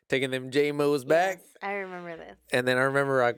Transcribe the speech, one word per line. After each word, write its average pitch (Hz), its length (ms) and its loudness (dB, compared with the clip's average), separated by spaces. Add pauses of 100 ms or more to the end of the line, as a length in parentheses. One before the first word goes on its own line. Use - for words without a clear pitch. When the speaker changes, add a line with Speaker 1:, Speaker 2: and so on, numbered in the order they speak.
Speaker 1:
taking 135 220 0
them 127 220 -6
J 147 180 4
Mo's 147 340 0
back. 175 360 2
Speaker 2:
Yes, - 80 -20 (140)
I 196 100 -8
remember 180 440 -10
this. 170 200 -20 (160)
Speaker 1:
And 127 160 0
then 127 80 2
I 127 60 2
remember 135 420 2
I 120 140 2